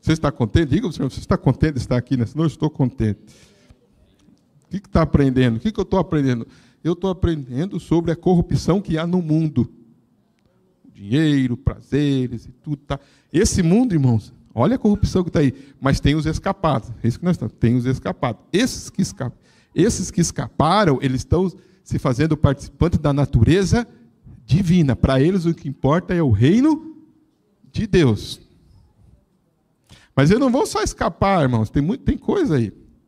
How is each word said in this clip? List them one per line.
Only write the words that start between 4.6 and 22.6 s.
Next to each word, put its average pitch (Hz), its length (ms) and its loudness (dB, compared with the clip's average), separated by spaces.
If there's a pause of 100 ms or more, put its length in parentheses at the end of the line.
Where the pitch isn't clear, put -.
O - 40 -20
que 196 120 -8
que - 80 -20
tá 170 120 2
aprendendo? 127 540 4
O 113 40 -4
que 220 120 -4
que - 80 -8
eu 185 60 -2
tô 185 120 0
aprendendo? 139 480 0 (380)
Eu 170 120 0
tô 190 120 -6
aprendendo 170 720 -4
sobre 170 320 0
a 156 40 -2
corrupção 175 680 0
que 160 160 -4
há 165 100 -4
no 180 140 0
mundo. 156 500 -2 (1200)
Dinheiro, 131 640 0
prazeres 131 920 -2
e - 60 -20
tudo, - 340 -10
tá? 139 140 -6 (320)
Esse 190 320 2
mundo, 202 300 2
irmãos, 123 400 0 (200)
olha 170 220 2
a - 40 -6
corrupção 202 440 0
que 165 80 -6
tá 175 80 0
aí. 135 140 2 (260)
Mas 135 200 0
tem 139 140 2
os 151 120 -2
escapados. 156 680 -4 (100)
É 117 60 -2
isso 120 100 -2
que - 80 -10
nós 175 100 2
estamos. - 220 -10
Tem 120 180 2
os 123 100 0
escapados. 131 680 -4
Esses - 380 -2
que - 120 -6
esca-, - 300 -6 (420)
esses 190 380 0
que 180 100 -2
escaparam, 156 800 0
eles 127 200 -2
estão 180 300 0 (320)
se - 140 -8
fazendo 151 380 0
participante 151 640 0